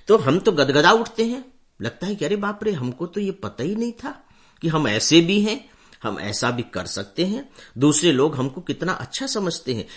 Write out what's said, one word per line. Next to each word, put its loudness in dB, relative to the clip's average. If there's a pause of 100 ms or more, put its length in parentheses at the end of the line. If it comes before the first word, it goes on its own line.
तो 6
हम 2
तो 4
गदगदा 6
उठते 2
हैं। -6 (280)
लगता -8
है -4
कि -4
अरे 0
बाप -4
रे, 0
हमको -6
तो -8
ये -2
पता -10
ही -4
नहीं -4
था -14 (360)
कि -2
हम 2
ऐसे 4
भी 0
हैं, -4 (340)
हम -6
ऐसा -2
भी -6
कर -8
सकते -6
हैं, -6 (280)
दूसरे 4
लोग 2
हमको -4
कितना -6
अच्छा -8
समझते -4
हैं। -6